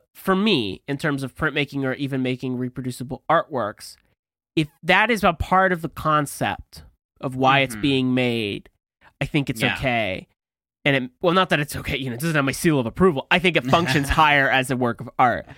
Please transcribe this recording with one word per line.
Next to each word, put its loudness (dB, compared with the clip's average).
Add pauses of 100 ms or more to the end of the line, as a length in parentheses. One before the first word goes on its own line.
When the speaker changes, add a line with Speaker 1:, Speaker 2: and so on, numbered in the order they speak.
(140)
Speaker 1:
for 0
me, 0
in -4
terms -4
of -10
printmaking -4
or -2
even -4
making -4
reproducible -8
artworks, -2 (600)
if 0 (140)
that 2
is -2
a 4
part 2
of -4
the -6
concept -4 (380)
of -6
why 4
it's -2
Speaker 2:
Mm-hmm. -12
Speaker 1:
being 2
made, -2 (520)
I -4
think -2
it's -6
Speaker 2:
Yeah. 0
Speaker 1:
okay. -2 (600)
And 2
it, -4 (120)
well, 2
not 2
that 0
it's -6
okay, -6
you -6
know, -6
it -10
doesn't -2
have 2
my 0
seal 2
of 0
approval. 0
I 4
think 2
it 0
functions 2
Speaker 2:
<laughs> 0
Speaker 1:
higher 4
as 0
a 0
work -2
of -12 (100)
art. 2 (100)